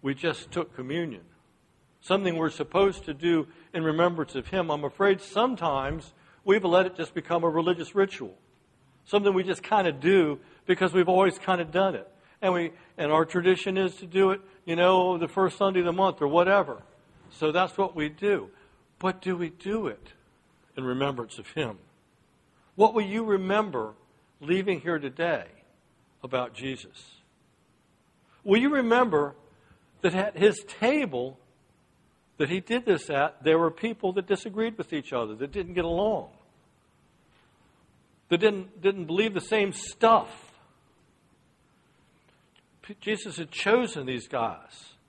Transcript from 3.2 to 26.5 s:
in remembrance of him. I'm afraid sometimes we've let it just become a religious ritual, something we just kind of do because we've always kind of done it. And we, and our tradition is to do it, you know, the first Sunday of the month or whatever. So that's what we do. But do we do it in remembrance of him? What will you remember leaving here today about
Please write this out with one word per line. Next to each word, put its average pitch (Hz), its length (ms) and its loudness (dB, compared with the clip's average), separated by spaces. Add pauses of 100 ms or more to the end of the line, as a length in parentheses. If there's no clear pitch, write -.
in 165 120 -4
remembrance 160 500 0
of 127 140 -6
him. 175 240 -2
I'm 147 120 -4
afraid 196 380 0
sometimes 160 880 -2 (320)
we've 196 220 4
let 180 220 4
it 185 80 -8
just - 180 -8
become 170 300 -2
a 170 60 2
religious 165 440 -2
ritual, 190 400 -2 (720)
something 202 260 2
we 185 120 0
just 175 180 -4
kind 196 260 0
of 139 120 -4
do 160 400 2 (260)
because 180 260 0
we've 175 160 2
always 185 300 2
kind 180 240 -2
of 165 80 -6
done 185 240 0
it. 98 180 -10 (300)
And 190 100 2
we, 170 200 -2 (260)
and 151 140 0
our 156 140 4
tradition 180 520 2
is 185 200 0
to 190 100 -16
do 190 240 4
it, 196 100 -2 (240)
you 165 100 -2
know, 185 440 6
the 165 80 -2
first 190 320 0
Sunday 190 220 2
of 175 40 2
the 170 80 0
month 185 260 2
or 147 80 2
whatever. 175 540 4 (480)
So 156 220 -2
that's 180 260 0
what 190 180 -2
we 151 140 -2
do. 156 400 -4 (480)
But 185 240 -4
do 185 160 -4
we 170 140 -6
do 202 340 -6
it - 280 -10 (640)
in 131 80 -8
remembrance 127 540 -4
of 107 140 -18
him? 117 260 -6 (1000)
What 214 140 6
will 220 100 0
you 214 220 -4
remember 190 680 -2 (460)
leaving 185 400 -2
here 160 200 -4
today 143 480 -4 (760)
about 127 300 -6